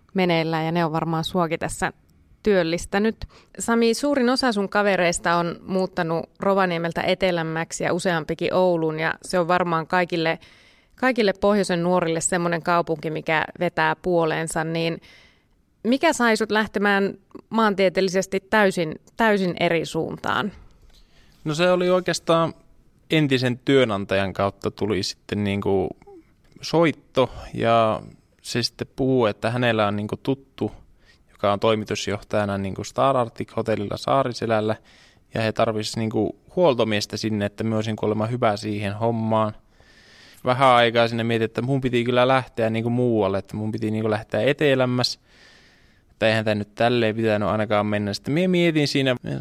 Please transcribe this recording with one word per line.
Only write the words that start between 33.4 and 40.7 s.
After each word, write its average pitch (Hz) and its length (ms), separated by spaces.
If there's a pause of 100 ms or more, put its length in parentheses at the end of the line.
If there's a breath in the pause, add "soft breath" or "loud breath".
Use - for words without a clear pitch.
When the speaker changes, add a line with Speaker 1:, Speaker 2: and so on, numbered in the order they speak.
Speaker 2:
hotellilla 104 400
Saariselällä 113 800 (580 soft breath)
ja 113 60
he 110 120
tarvisi 110 460
niinku 110 380 (200)
huoltomiestä 113 600
sinne, 107 300
että 104 180
mä 113 120
olisin 110 200
kuulemma 107 300
hyvä 117 300
siihen 104 380
hommaan. 110 580 (920 loud breath)
Vähän 127 240
aikaa 117 400